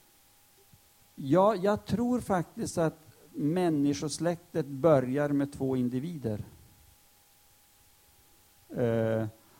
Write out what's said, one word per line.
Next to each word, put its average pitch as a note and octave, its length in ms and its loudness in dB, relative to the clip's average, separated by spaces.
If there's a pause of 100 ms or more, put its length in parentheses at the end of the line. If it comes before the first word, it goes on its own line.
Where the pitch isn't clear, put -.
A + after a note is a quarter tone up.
(1160)
ja, F3+ 400 4
jag G3+ 300 0
tror A#3+ 360 -2
faktiskt F#3 580 -4
att D#3 200 0 (340)
människosläktet D#3+ 1300 -2
börjar C#3 600 2
med C#3+ 240 0
två C3 240 -2
individer. B2+ 680 -4 (2250)
Eh, A2+ 580 0 (340)